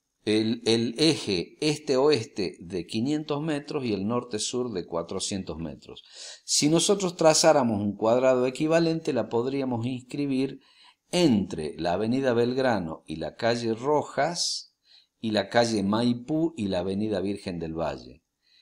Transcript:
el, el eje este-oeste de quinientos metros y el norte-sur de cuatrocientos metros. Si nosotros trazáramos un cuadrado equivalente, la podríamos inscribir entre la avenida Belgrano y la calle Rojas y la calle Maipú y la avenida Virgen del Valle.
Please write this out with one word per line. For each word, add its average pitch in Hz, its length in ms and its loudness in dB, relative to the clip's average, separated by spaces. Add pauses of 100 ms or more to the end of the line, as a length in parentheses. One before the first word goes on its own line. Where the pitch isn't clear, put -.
(260)
el, 110 400 2
el 117 320 2
eje 113 640 0
este-oeste 135 1000 0
de 87 260 -8
quinientos 147 540 -4
metros 147 460 -6
y 107 80 0
el 98 120 -4
norte-sur 123 640 -4
de 90 140 -6
cuatrocientos 90 720 -6
metros. 76 480 -12 (400)
Si - 240 2
nosotros 175 480 2
trazáramos 147 640 6
un 101 160 -2
cuadrado 127 500 4
equivalente, 160 680 0
la 110 160 -2
podríamos 123 560 -2
inscribir 135 720 -4 (500)
entre 104 680 2
la 85 160 0
avenida 120 400 0
Belgrano 120 720 0
y 78 100 -10
la 80 180 -8
calle 117 380 -2
Rojas 143 1040 -4 (420)
y 110 120 -4
la 104 180 0
calle 113 340 2
Maipú 120 720 0
y 101 140 -4
la 90 120 -2
avenida 98 400 -2
Virgen 98 380 -6
del 80 140 -6
Valle. 71 500 -8 (400)